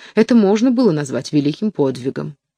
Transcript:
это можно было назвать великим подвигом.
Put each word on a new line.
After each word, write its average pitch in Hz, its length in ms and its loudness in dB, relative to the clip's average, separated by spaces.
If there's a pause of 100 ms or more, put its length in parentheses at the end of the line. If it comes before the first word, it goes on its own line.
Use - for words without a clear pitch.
(120)
это 226 220 2
можно 214 340 4
было 240 220 2
назвать 131 400 -4
великим 151 400 -2
подвигом. 135 680 -6 (200)